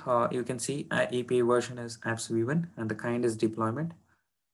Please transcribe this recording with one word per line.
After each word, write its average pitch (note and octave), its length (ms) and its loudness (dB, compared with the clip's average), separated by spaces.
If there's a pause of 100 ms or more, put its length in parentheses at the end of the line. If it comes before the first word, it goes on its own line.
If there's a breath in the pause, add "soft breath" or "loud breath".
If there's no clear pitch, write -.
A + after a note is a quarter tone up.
uh, A#2+ 260 4
you B2 140 -2
can B2+ 140 -4
see, C#3 320 -4
uh, B2 200 2
A B2 120 0
P B2 160 2
I B2 40 6
version A#2+ 360 2
is A#2 200 -10
apps A2+ 300 -4
V A2+ 140 0
one D#3 340 0
and A2 140 -4
the A2 40 0
kind A#2+ 300 -2
is A2+ 120 2
deployment. A2+ 560 0 (600)